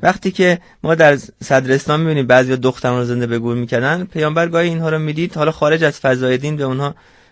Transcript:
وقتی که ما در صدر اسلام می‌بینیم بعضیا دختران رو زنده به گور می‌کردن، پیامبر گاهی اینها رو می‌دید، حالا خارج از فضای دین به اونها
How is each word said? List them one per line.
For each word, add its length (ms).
وقتی 280
که 280
ما 120
در 240
صدر 320
اسلام 260
می‌بینیم 260
بعضیا 300
دختران 420
رو 60
زنده 220
به 120
گور 180
می‌کردن، 480
پیامبر 440
گاهی 200
اینها 200
رو 100
می‌دید، 360
حالا 180
خارج 320
از 160
فضای 380
دین 180
به 80
اونها 300